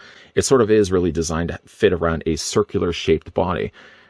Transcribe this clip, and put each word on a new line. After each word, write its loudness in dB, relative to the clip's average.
it 2
sort 4
of 2
is 4
really 2
designed -4
to -12
fit 0
around -2
a 0
circular -2
shaped -2
body. -2